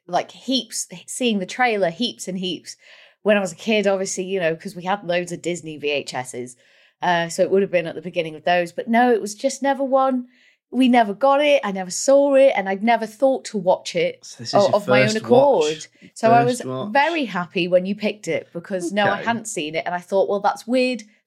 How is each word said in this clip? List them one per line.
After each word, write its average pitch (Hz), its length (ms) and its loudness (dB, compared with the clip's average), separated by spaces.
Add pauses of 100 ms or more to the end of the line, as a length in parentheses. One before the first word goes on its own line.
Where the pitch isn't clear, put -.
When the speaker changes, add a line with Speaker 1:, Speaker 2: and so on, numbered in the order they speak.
Speaker 1:
like, 175 240 -2
heaps, - 560 -6 (200)
seeing 233 320 -2
the 185 80 -4
trailer 214 420 0
heaps 202 400 -6
and 185 100 -8
heaps 180 380 -8 (460)
when 208 160 2
I - 20 2
was 185 120 -6
a 170 40 -16
kid, 214 300 -2
obviously, 196 380 -2
you 190 140 -4
know, 165 160 0
'cause 165 220 -12
we 175 80 -14
had 196 200 -4
loads 175 280 -4
of 165 80 -10
Disney 160 380 -8
V 143 100 -6
H 143 240 -4
S's. 123 440 -10 (440)
Uh, 170 300 0
so 185 120 -2
it 165 80 2
would 196 120 4
have 190 80 -4
been 175 160 0
at 160 80 -10
the 156 80 -10
beginning 165 340 -6
of 151 80 -20
those. 175 280 0
But - 160 -10
no, 233 220 4
it 226 120 2
was 208 120 -8
just - 280 -4
never 269 200 0
one. 262 440 0 (460)
We 254 140 2
never 233 260 4
got 269 280 4
it. 294 240 4
I 208 80 -4
never 185 180 -8
saw 277 460 4
it, 269 180 8
and 196 140 -2
I'd 196 160 -2
never 226 200 2
thought 262 420 0
to - 120 -6
watch 180 380 0
it 170 280 -2
Speaker 2:
So - 140 -20
this 120 120 -12
is - 40 -6
Speaker 1:
o-, 202 140 6
Speaker 2:
your - 80 2
Speaker 1:
of 190 100 -2
my 202 140 4
own 208 80 4
Speaker 2:
first 214 80 -2
Speaker 1:
accord. 226 580 4
Speaker 2:
watch. - 400 -16
Speaker 1:
So 226 160 2
I 233 140 6
Speaker 2:
First 240 200 -2
Speaker 1:
was - 40 -8
Speaker 2:
watch. 131 240 -6
Speaker 1:
very 294 320 0
happy 180 420 -4
when 180 180 2
you 202 120 -4
picked 208 320 -6
it 151 240 -4
because, 180 400 -6
no, 202 140 0
I 202 80 0
Speaker 2:
Okay. 196 100 -8
Speaker 1:
hadn't 226 240 -4
seen 156 260 -8
it, 160 100 -4
and 175 80 -6
I 175 60 -6
thought, 190 300 0
"Well, 202 100 -2
that's 196 300 -4
weird 254 340 0 (240)